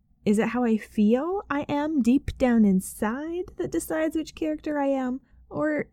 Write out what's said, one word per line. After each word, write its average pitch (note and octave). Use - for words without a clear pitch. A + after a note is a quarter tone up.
Is G#3
it A3+
how A#3+
I A3+
feel B3+
I C#4+
am D4
deep B3
down A#3
inside B3+
that -
decides D#4+
which D#4+
character D#4
I C#4
am? C4
Or D4+